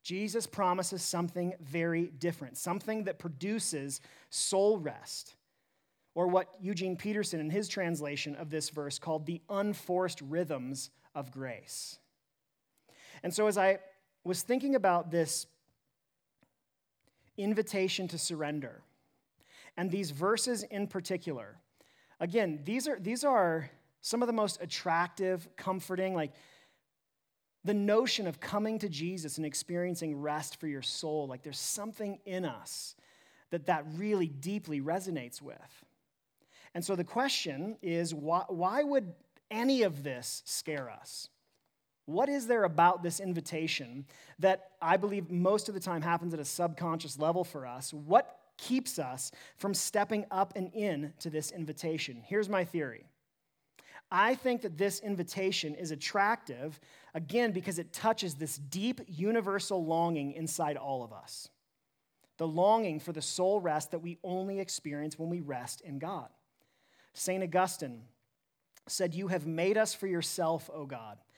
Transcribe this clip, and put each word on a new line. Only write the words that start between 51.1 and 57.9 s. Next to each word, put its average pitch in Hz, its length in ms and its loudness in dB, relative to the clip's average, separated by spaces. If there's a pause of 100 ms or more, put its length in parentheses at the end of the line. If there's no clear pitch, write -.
to 170 100 -6
this 151 200 -2
invitation? 151 760 -4
Here's 202 260 2
my 190 140 4
theory. 147 420 -4 (1040)
I 208 240 6
think 247 280 0
that 170 160 -4
this 196 220 2
invitation 190 760 -2
is 165 160 -6
attractive, 156 880 0 (360)
again, 202 380 2
because 175 260 -2
it - 140 -8